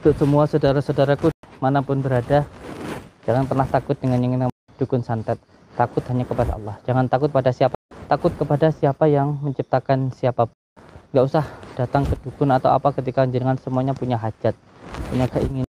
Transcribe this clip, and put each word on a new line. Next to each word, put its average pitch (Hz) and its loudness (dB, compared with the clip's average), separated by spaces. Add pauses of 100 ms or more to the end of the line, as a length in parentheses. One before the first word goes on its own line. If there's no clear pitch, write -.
Untuk 147 4
semua 147 4
saudara-saudaraku 143 0 (240)
manapun 139 0
berada, 135 0 (800)
jangan 123 2
pernah 131 0
takut 131 -2
dengan 127 0
yang 127 -2
namanya - -6
dukun 127 -2
santet. 113 -4 (400)
Takut - 0
hanya 123 -2
kepada 123 -2
Allah. 104 -10
Jangan 127 0
takut 131 2
pada 131 2
siapa, 127 0 (320)
takut 143 2
kepada 151 2
siapa 151 2
yang 143 2
menciptakan 131 -2
siapa. 120 0 (640)
Nggak 131 4
usah 156 0 (320)
datang 135 0
ke - -2
dukun 135 0
atau - 2
apa 135 2
ketika 135 0
jenengan 127 0
semuanya 131 -2
punya 123 -2
hajat, 110 -4 (560)
punya 127 0
keinginan. 131 -4